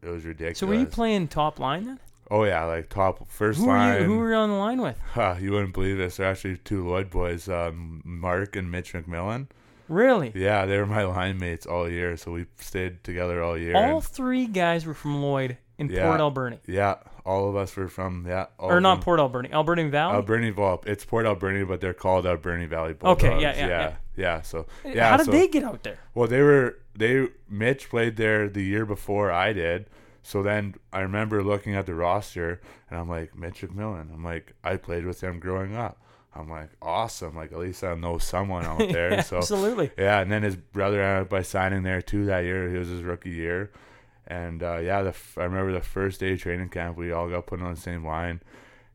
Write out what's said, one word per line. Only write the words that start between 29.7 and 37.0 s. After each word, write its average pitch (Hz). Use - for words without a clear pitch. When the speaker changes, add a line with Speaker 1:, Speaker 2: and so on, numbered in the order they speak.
Speaker 1:
so 101
then 101
I 95
remember 104
looking 101
at 98
the 90
roster, 87
and 85
I'm 85
like, 82
"Mitch 85
McMillan." 92
I'm 82
like, 85
"I 92
played 85
with 87
him 90
growing 95
up." 117
I'm 78
like, 78
"Awesome. 85